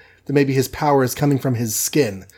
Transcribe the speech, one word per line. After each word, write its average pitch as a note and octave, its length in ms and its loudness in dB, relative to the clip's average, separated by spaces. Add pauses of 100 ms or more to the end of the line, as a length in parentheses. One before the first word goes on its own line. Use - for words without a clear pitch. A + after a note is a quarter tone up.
(260)
then C#3 80 -6
maybe C#3 200 2
his C3 140 2
power C#3+ 340 2
is B2 140 -2
coming C#3+ 240 2
from B2+ 160 -2
his A2+ 200 -4
skin. G#2 500 -2 (120)